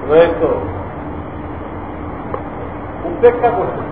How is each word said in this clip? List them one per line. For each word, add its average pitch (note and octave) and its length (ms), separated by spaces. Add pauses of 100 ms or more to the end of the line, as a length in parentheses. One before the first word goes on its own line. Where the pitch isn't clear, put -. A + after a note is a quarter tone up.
রয়েছ, D#3+ 380 (2750)
উপেক্ষা A#3+ 440
করছো - 420